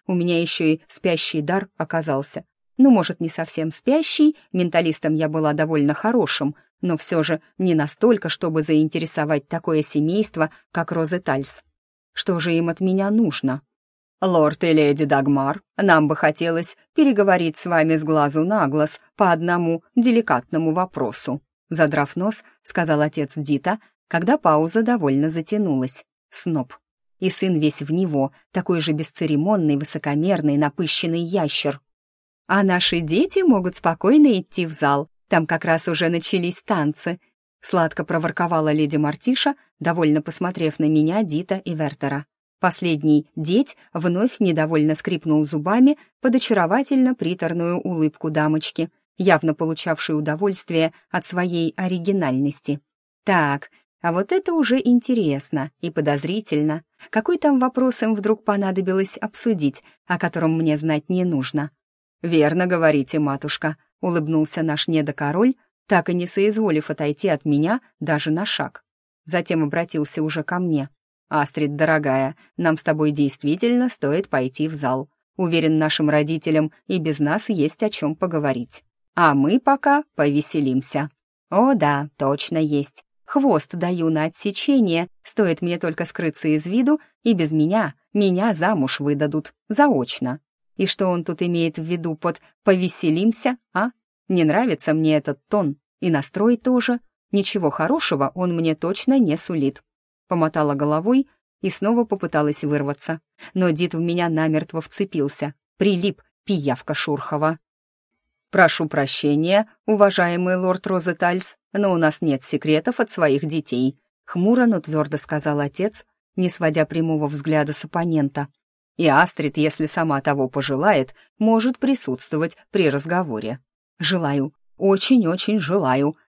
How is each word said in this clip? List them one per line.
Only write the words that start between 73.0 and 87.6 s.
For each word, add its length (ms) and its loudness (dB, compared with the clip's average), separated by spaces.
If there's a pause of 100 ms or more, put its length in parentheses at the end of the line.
действительно 800 0
стоит 400 -4
пойти 380 -2
в 60 -6
зал. 360 -4 (280)
Уверен, 400 2
нашим 320 0
родителям 600 0 (160)
и 100 -2
без 220 -2
нас 300 -2
есть 340 -2
о 60 2
чем 260 -4
поговорить. 680 -4 (320)
А 200 4
мы 240 4
пока 440 2 (120)
повеселимся". 960 0 (420)
"О 240 4
да, 420 0
точно 400 -2
есть. 460 -2 (220)
Хвост 500 0
даю 340 -2
на 160 0
отсечение, 800 0 (160)
стоит 380 0
мне 160 -2
только 280 -4
скрыться 420 -4
из 180 0
виду, 340 2 (240)
и 100 4
без 180 0
меня, 420 0 (180)